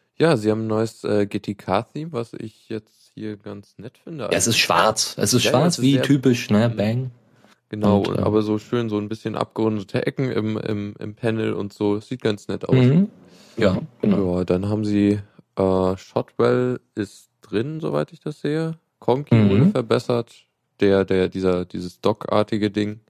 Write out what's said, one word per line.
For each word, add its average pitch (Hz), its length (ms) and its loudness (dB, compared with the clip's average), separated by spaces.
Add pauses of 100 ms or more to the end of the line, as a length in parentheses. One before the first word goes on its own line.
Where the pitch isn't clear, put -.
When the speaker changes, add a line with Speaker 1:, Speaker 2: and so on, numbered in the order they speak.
(180)
Speaker 1:
Ja, 156 180 2
sie 107 140 0
haben 110 120 0
ein 110 60 -4
neues, 110 360 -4
äh, 104 240 0
G 104 120 -6
T 107 140 -8
K-Theme, 120 580 -4
was 120 220 -8
ich - 360 -16
jetzt - 440 -14
hier 107 240 -12
ganz 101 400 -18
nett 101 260 -18
finde. 160 200 -12
Speaker 2:
Ja, 90 80 -6
es 92 160 0
ist 113 100 0
schwarz. 95 600 2
Es 107 180 0
ist 117 80 2
Speaker 1:
Ja, 110 80 2
ja, 127 80 4
Speaker 2:
schwarz, 170 140 2
Speaker 1:
es - 60 -6
ist 120 40 -2
Speaker 2:
wie 139 100 6
Speaker 1:
sehr 131 100 4
Speaker 2:
typisch, 131 460 2
ne? 110 200 4
Speaker 1:
Mhm. 113 60 -6
Speaker 2:
Bang. 120 360 -2 (560)
Speaker 1:
Genau, 104 300 2
Speaker 2:
Und, 98 220 0
äh - 20 0
Speaker 1:
aber 107 200 2
so 107 160 0
schön, 117 320 -4
so 104 80 -2
ein 104 120 -6
bisschen 110 260 -8
abgerundete 110 680 -4
Ecken 135 260 -4
im, 107 260 -2
im, 104 420 -6
im 107 160 -12
Panel 110 380 -2
und 101 200 -8
so. 104 260 -2
Sieht 123 220 -12
ganz 107 260 -4
nett 98 220 -8
aus. 131 60 4
Speaker 2:
Mhm. 135 340 4 (480)
Ja, 98 200 2 (240)
genau. 92 360 2
Speaker 1:
Ja, 90 80 0
dann 92 240 0
haben 107 160 -2
sie, 104 340 2 (380)
äh, 95 400 2
Shotwell 123 840 -2 (140)
ist - 360 -10 (120)
drin, 143 400 -4
soweit 151 320 -4
ich - 80 -20
das - 180 -10
sehe. 160 360 -4 (240)
Conky 127 360 0
Speaker 2:
Mhm. 107 140 6
Speaker 1:
wurde 104 220 6
verbessert. 120 600 -2 (460)
Der, 98 240 4
der, 92 240 0
dieser, 92 380 -2
dieses 90 340 -12
Dock-artige 104 720 0
Ding. 107 380 -4